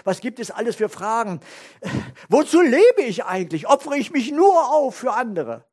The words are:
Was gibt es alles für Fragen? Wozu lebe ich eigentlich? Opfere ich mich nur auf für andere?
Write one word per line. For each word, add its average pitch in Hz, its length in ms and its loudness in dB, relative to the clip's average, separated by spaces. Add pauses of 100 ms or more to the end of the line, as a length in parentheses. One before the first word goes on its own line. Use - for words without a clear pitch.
Was 185 160 -2
gibt 233 180 -10
es 226 120 -10
alles 226 260 -6
für 214 140 -4
Fragen? 214 500 -6 (880)
Wozu 302 320 4
lebe 359 460 6
ich 196 180 -6
eigentlich? 180 440 -6
Opfere 285 280 2
ich 254 160 -4
mich 277 200 -2
nur 330 380 4
auf 285 260 0
für 233 180 -4
andere? 170 580 -6